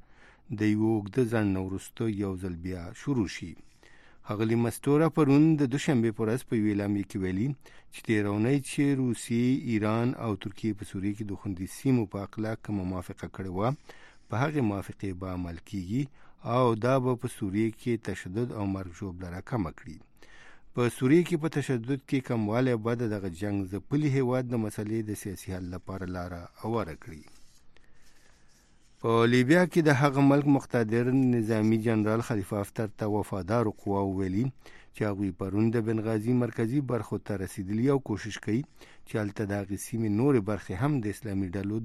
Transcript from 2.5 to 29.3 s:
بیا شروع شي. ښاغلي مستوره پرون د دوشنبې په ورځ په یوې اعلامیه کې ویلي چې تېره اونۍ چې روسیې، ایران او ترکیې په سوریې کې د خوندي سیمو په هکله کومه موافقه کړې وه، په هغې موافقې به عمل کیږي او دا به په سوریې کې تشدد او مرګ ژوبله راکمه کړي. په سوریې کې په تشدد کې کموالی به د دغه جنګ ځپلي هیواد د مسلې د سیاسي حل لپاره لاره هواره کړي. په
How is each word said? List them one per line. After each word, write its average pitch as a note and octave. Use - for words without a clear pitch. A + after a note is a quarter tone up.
بیا F2+
شروع A#2+
شي. E2
ښاغلي A2
مستوره C#3+
پرون C#3+
د C#3+
دوشنبې B2
په A2+
ورځ G#2+
په A#2+
یوې G#2+
اعلامیه G2+
کې -
ویلي F#2
چې -
تېره G#2
اونۍ A#2
چې -
روسیې، A#2+
ایران A2
او A2+
ترکیې G#2
په G2
سوریې G2+
کې A2
د G2
خوندي F#2+
سیمو B2+
په G2+
هکله G#2+
کومه G#2
موافقه F#2
کړې F#2+
وه، G#2
په -
هغې D3+
موافقې G2
به F#2+
عمل E2+
کیږي G2+
او B2+
دا B2+
به B2+
په B2
سوریې G#2+
کې A#2
تشدد G2+
او G2+
مرګ F#2+
ژوبله F2+
راکمه F#2+
کړي. -
په B2
سوریې C#3+
کې F3
په D#3+
تشدد C3
کې C#3
کموالی A#2+
به A#2
د -
دغه G2
جنګ G#2
ځپلي D3
هیواد B2+
د -
مسلې G#2+
د -
سیاسي F#2+
حل F2+
لپاره F#2
لاره F2+
هواره G#2+
کړي. D2+
په A#2